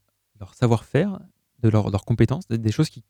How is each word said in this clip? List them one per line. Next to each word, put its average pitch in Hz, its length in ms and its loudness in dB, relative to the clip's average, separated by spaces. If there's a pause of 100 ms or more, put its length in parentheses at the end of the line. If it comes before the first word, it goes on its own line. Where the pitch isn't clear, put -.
(400)
leur 98 140 -18
savoir-faire, 127 680 0 (400)
de 113 80 2
leur, 107 220 2
leurs 98 160 -4
compétences, 120 420 0
des, 113 100 -4
des 113 140 -2
choses 156 180 -2
qu'ils, - 200 -20